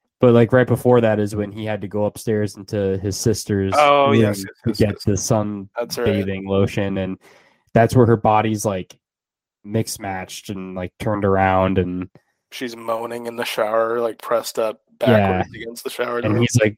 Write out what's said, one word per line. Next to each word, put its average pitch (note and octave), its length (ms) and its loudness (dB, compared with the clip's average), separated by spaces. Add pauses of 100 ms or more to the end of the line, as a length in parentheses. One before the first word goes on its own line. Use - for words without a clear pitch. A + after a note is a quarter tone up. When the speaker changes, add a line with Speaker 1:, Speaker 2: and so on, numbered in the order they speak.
(180)
Speaker 1:
But, B2 140 6
like, A#2 220 6
right B2 120 6
before B2 360 4
that G#2+ 180 2
is G#2 160 -4
when G2+ 160 -6
he G#2+ 140 -10
had G#2+ 160 -6
to G2+ 60 -8
go G#2 180 -2
upstairs G#2 500 -2
into G2 460 -2
his G2 160 -4
sister's G2 580 0
Speaker 2:
Oh, C#3+ 360 6
Speaker 1:
room A2+ 100 4
Speaker 2:
yes, G#2 160 0
yes, G2 80 -10
Speaker 1:
to - 240 -6
Speaker 2:
yes, G2+ 80 -2
Speaker 1:
get A2 140 4
Speaker 2:
yes. - 120 -18
Speaker 1:
the G#2 140 0
sun G#2 500 -2 (100)
Speaker 2:
That's A#2+ 200 -8
right. A#2+ 80 -2
Speaker 1:
bathing G2 420 -2
lotion, G2 480 0
and F#2+ 220 -4 (560)
that's A#2 200 4
where B2 120 6
her A2+ 100 4
body's, G#2+ 480 2
like, F#2+ 340 -6 (640)
mix-matched G2 840 -8
and, F#2 260 -10
like, F2+ 240 -8
turned G#2 280 -2
around, F#2+ 500 2
and F2+ 320 -2 (420)
Speaker 2:
She's A#2 260 -10
moaning A#2 500 -8
in A#2 80 -10
the A#2 100 -6
shower, A2+ 560 -2
like, A2+ 220 -4
pressed - 380 -4
up G#2+ 200 -4 (220)
Speaker 1:
Yeah. G2 400 4
Speaker 2:
backwards - 140 -16
against A#2 260 -14
the B2+ 80 -12
shower A#2+ 300 -4
Speaker 1:
And G#2+ 140 0
Speaker 2:
door. A2+ 60 0
Speaker 1:
he's, A#2+ 220 -2
like, G#2+ 160 0